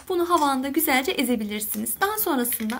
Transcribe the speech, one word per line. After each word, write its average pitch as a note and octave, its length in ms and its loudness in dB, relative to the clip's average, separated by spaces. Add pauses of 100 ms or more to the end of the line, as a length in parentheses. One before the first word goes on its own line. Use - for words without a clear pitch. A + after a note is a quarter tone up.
bunu F4 220 0
havanda C#4 380 2
güzelce C#4 440 2
ezebilirsiniz. G#3+ 880 -2
Daha G#4+ 180 -2
sonrasında A#3+ 600 -2